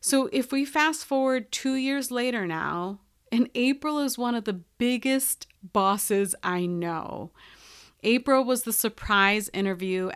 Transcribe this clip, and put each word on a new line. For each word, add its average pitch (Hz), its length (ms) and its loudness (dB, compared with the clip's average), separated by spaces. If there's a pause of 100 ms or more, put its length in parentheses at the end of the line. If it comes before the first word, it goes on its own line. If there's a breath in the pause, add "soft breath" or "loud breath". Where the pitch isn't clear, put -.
So 269 320 2
if 254 180 0
we 277 140 0
fast 311 400 0
forward 262 480 0
two 262 220 -2
years 269 360 -2
later 240 360 -2
now, 170 540 -4 (300)
and 233 240 2
April 285 440 0
is 277 180 -2
one 240 180 -2
of 220 100 -4
the 190 180 -4 (160)
biggest 254 680 0 (160)
bosses 196 800 0
I 180 220 -2
know. 170 640 -6 (720 loud breath)
April 254 400 2
was 247 200 0
the 226 100 -4
surprise 208 800 2
interview 185 640 -2